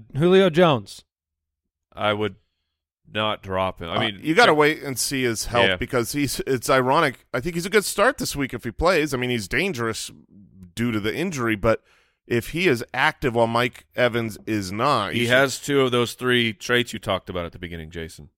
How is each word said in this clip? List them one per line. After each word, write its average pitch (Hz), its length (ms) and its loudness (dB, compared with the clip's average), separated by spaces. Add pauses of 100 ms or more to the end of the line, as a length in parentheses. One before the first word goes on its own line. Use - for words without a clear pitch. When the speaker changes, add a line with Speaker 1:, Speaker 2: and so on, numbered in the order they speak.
(140)
Speaker 1:
Julio 185 340 6
Jones. 147 540 2 (920)
Speaker 2:
I 107 200 0
would 104 240 -2 (760)
not 107 300 -2
drop 92 380 -2
him. 85 80 -8
I 92 80 -4
Speaker 3:
Uh, 110 40 0
Speaker 2:
mean, 107 220 -4
Speaker 3:
you 151 120 -2
gotta 214 180 6
Speaker 2:
check 151 60 4
Speaker 3:
wait 151 240 2
and 135 160 -6
see 131 240 -2
his 117 240 -2
health 120 220 2
Speaker 2:
Yeah. 92 80 0
Speaker 3:
because 117 360 -4
he's, 143 340 -4
it's 127 220 -2
ironic. 135 640 2
I 127 80 -4
think 170 140 -6
he's 170 120 -4
a - 40 -8
good 202 140 2
start 247 340 0
this - 180 -6
week 139 180 -4
if - 100 -10
he 117 60 -6
plays. 156 440 0
I - 20 0
mean, 123 140 -2
he's 110 180 -2
dangerous 120 640 -4 (640)
due 120 180 -2
to 147 80 -2
the 190 140 -2
injury, 131 420 -2
but 110 260 2 (440)
if 117 220 -2
he 180 200 -2
is 120 240 2
active 135 420 0
while 117 120 4
Mike 120 480 -2
Evans 117 420 0 (100)
is 101 260 -2
not, 110 400 0
Speaker 2:
He 117 80 -2
Speaker 3:
you 120 60 0
should 123 80 2
Speaker 2:
has 131 260 2
two 143 220 0
of 127 100 0
those 120 220 0
three 123 380 0
traits 120 400 -2
you 113 60 -10
talked 95 320 -4
about 90 160 -4
at 82 60 -14
the 90 60 -20
beginning, 85 320 -12
Jason. 80 480 -12